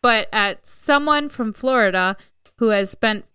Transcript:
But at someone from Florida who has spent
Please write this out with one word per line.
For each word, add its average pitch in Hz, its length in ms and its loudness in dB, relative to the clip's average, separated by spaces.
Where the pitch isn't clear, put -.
But 226 320 2
at 202 340 -2
someone 294 600 0
from 220 240 -6
Florida 196 640 0
who 226 120 2
has 202 200 0
spent 214 460 -2